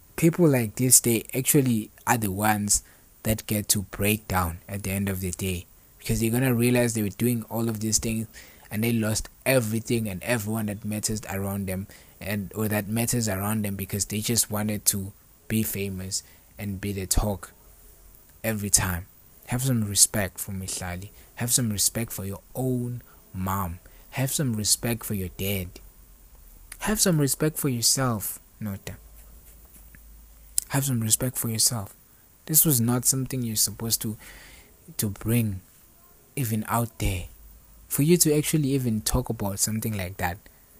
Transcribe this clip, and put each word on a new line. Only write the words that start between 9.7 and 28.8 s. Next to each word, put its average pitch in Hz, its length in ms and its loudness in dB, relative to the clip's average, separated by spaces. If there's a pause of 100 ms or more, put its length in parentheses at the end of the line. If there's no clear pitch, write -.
and 92 160 -6
everyone 110 440 -2
that 104 180 -6
matters 107 440 -2
around 98 380 -4
them, 92 200 -4 (320)
and, 98 360 -4
or 107 120 0
that 104 200 -2
matters 117 400 0
around 104 380 0
them, 98 100 -4
because 98 300 -4
they 104 160 -4
just 113 280 0
wanted 107 360 -2
to 101 260 0 (360)
be 110 160 2
famous 98 600 -4 (340)
and 101 220 -6
be 101 140 -4
the 95 120 -4
talk - 460 0 (920)
every 104 260 -2
time. 92 360 2 (420)
Have 123 160 -2
some 123 200 2
respect 101 560 0
for - 140 -8
Mihlali. 92 560 -8 (260)
Have 120 160 -4
some 120 180 2
respect 110 440 -2
for 98 100 -8
your 98 180 -8 (140)
own 123 460 -2 (320)
mom. 95 460 -2 (320)
Have 131 200 -2
some 127 240 0
respect 113 480 -2
for 110 120 -4
your 92 220 -4
dad. 95 300 -2 (1120)
Have 214 220 -2
some 170 180 4
respect 151 380 2
for 151 100 -2
yourself, 120 720 0 (200)
Nota. 104 340 -8 (1800)